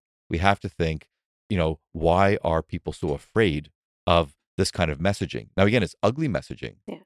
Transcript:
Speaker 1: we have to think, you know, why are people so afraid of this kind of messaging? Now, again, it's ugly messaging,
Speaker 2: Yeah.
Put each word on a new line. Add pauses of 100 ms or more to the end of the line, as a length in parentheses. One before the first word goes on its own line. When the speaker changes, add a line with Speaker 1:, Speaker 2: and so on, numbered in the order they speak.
(300)
Speaker 1:
we
have
to
think, (420)
you
know, (120)
why
are
people
so
afraid (380)
of (220)
this
kind
of
messaging?
Now,
again,
it's
ugly
messaging, (120)
Speaker 2:
Yeah.